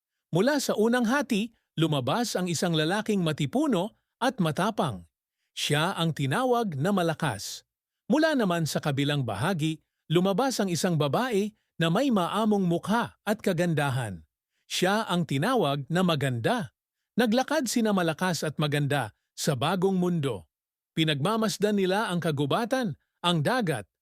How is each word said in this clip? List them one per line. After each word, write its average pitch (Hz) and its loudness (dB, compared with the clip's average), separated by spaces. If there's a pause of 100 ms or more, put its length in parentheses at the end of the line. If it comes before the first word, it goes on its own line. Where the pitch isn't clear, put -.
(340)
Mula 262 2
sa - -2
unang 233 2
hati, 233 0 (240)
lumabas 160 0
ang 180 -2
isang 170 0
lalaking 190 0
matipuno 180 0 (240)
at 262 -2
matapang. 160 -2 (480)
Siya 156 0
ang 165 0
tinawag 214 0
na 147 0
Malakas. 160 -2 (480)
Mula 311 4
naman 175 2
sa 160 -4
kabilang 143 0
bahagi, 151 -2 (320)
lumabas 196 2
ang 208 0
isang 175 0
babae 202 0 (240)
na 165 2
may 247 2
maamong 202 2
mukha 175 0
at 214 -2
kagandahan. 143 -2 (400)
Siya 202 0
ang 175 0
tinawag 147 0
na 175 0
Maganda. 147 0 (400)
Naglakad 254 2
sina 220 2
Malakas 175 0
at 156 -4
Maganda 143 -2 (240)
sa 156 0
bagong 180 0
mundo. 165 -2 (440)
Pinagmamasdan 196 0
nila 190 0
ang 175 -2
kagubatan, 165 0 (240)
ang 175 2
dagat, 170 0 (160)